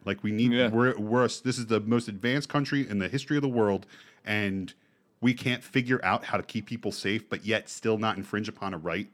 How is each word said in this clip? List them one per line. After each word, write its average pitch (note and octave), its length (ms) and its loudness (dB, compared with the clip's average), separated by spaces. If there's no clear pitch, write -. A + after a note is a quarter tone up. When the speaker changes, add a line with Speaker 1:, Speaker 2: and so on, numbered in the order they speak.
Speaker 1:
Like, G2+ 200 -4
we G#2+ 80 0
need, A#2 200 4
Speaker 2:
Yeah. A#2+ 180 4
Speaker 1:
we're, A#2+ 280 4
we're A2+ 280 2
a, - 20 2
this B2+ 320 -2
is A#2 80 -8
the A2 120 4
most A2+ 280 0
advanced A#2+ 420 -2
country C#3+ 400 0
in G#2 100 -2
the F#2 80 0
history C#3 300 -2
of C#3+ 60 2
the C3+ 60 0
world, G#2 360 2
and G2 480 -2
we B2+ 120 4
can't B2 300 -2
figure B2+ 400 0
out F#2+ 220 2
how - 120 -2
to F2+ 60 -2
keep - 240 -6
people A2 240 -6
safe, G2+ 380 -2
but F#2+ 160 -6
yet G#2+ 240 -2
still A2 280 -2
not G#2 200 -2
infringe G#2 320 -4
upon G2 240 -8
a E2+ 40 -6
right. E2+ 360 -4